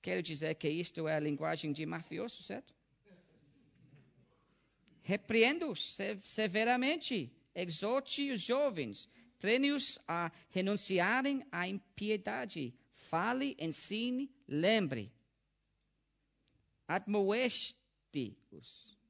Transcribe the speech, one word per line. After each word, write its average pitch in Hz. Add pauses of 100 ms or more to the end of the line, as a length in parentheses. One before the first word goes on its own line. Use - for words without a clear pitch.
Quero 180
dizer 156
que 160
isto 165
é 156
a 151
linguagem 151
de 151
mafioso, 165
certo? 220 (2250)
Repreenda-os 226
se-, -
severamente. 226 (240)
Exorte 220
os 226
jovens. 208 (300)
Treine-os 262
a 170 (200)
renunciarem 202
à 175
impiedade. 202 (180)
Fale, 247
ensine, 240 (180)
lembre. 151 (1700)
Admoeste-os. - (160)